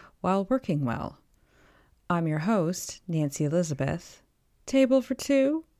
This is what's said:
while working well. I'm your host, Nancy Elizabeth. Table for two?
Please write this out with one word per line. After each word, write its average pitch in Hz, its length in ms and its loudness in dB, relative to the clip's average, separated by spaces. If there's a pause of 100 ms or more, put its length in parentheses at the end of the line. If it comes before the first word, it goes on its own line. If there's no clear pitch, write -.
(220)
while 190 240 0
working 175 400 -2
well. - 320 -6 (920)
I'm 170 180 0
your 156 120 0
host, 180 680 -2
Nancy 151 380 -2
Elizabeth. 151 800 -2 (420)
Table 269 380 4
for 262 100 -6
two? 277 540 0 (140)